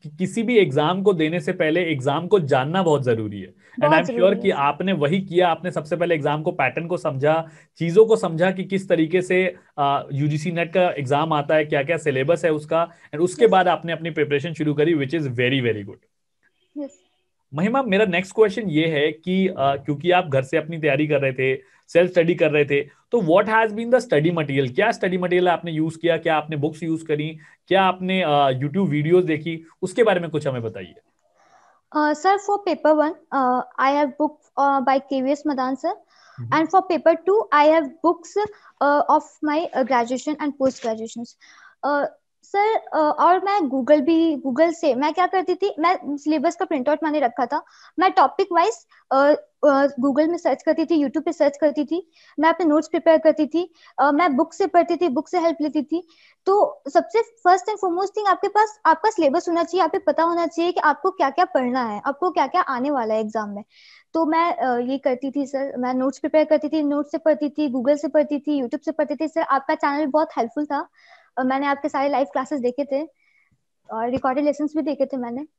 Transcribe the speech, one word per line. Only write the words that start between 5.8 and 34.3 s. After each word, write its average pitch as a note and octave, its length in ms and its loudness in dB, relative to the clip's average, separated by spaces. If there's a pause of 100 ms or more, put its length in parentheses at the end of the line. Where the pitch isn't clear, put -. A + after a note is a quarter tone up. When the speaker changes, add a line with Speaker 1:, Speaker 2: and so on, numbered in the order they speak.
Speaker 1:
पहले F3 180 0
एग्जाम D3+ 280 -2
को, F3 100 -2
पैटर्न D3 340 -4
को F3 100 -4
समझा, D#3 520 -2 (300)
चीजों E3+ 280 6
को G#3+ 100 2
समझा F3 340 0
कि F#3 140 -6
किस F#3+ 240 -6
तरीके E3 340 2
से, F3+ 340 0 (240)
uh, C#3 220 0 (100)
यूजीसी D3+ 400 -4
नेट E3 200 -4
का F3+ 180 2
एग्जाम C#3+ 420 -2
आता D3+ 220 0
है, D#3 100 2
क्या-क्या D3+ 320 -2
सिलेबस D#3 480 0
है E3 80 2
उसका, E3 380 -2 (240)
and - 80 -2
उसके F3+ 220 2
Speaker 2:
यस। A3 60 8
Speaker 1:
बाद F#3 180 4
आपने E3+ 240 -2
अपनी D#3+ 180 -6
प्रिपरेशन D3 420 -2
शुरू D3+ 220 -2
करी, D3+ 200 2
which C#3 200 -2
is E3 80 0
very, B2+ 400 0
very G#2+ 200 -2
good। - 220 -18 (720)
Speaker 2:
यस। C#4 220 -12 (540)
Speaker 1:
महिमा, A3 280 0
मेरा G#3 220 2
नेक्स्ट F#3 300 -4
क्वेश्चन A3 280 2
ये D#3+ 240 0
है D#3 260 0
कि, F#3 360 0
uh, C#3 360 -2
क्योंकि D3 260 -2
आप F3 180 2
घर C3+ 140 0
से C#3+ 140 -4
अपनी D#3+ 220 -4
तैयारी D3+ 300 0
कर D3 120 2
रहे C3+ 120 0
थे, C3 420 -4 (140)
सेल्फ F3+ 220 2
स्टडी F3 240 2
कर D#3+ 160 2
रहे D3 140 2
थे, C#3+ 180 0
तो - 400 -4
what G3 320 2
has A3+ 180 2
been A#3 220 -4
the B3+ 140 6
study D#3 300 2
material? C3+ 360 -2
क्या G#3 180 2
स्टडी F#3 260 -2
मटेरियल F3+ 300 0
आपने E3+ 240 -2
यूज़ D#3 260 -4
किया, E3 180 0
क्या D#3+ 200 0
आपने D3+ 200 -4
बुक्स D#3 260 -4
यूज़ D#3+ 220 -6
करी, D#3 340 -6 (300)
क्या F#3+ 140 4
आपने, F#3 400 0
uh, C#3+ 420 2
YouTube F3 240 -2
वीडियोज़ D#3 360 2
देखी, D#3+ 420 -6 (160)
उसके F#3+ 200 0
बारे G3 180 4
में E3+ 100 -8
कुछ D3+ 160 -4
हमें B2+ 160 -4
बताइए। G2 320 -10 (1000)
Speaker 2:
Uh, D4+ 180 2
sir, F#4 180 2
for G4+ 260 0 (100)
paper D#4 340 2
one, D#4 120 0 (200)
uh, B3+ 280 0 (180)
I C4 120 2
have C#4+ 160 2
book, D4 240 -2 (280)